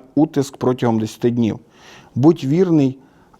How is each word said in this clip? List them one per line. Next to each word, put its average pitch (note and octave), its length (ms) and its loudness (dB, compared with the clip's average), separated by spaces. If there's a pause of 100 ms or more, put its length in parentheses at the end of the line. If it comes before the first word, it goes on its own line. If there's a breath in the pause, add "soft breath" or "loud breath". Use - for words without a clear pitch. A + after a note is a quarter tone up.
(140)
утиск C#3+ 420 -2
протягом B2 440 -2
десяти A2 300 -4
днів. A#2 280 -2 (560 loud breath)
Будь C#3 300 2
вірний D3+ 540 0 (420 soft breath)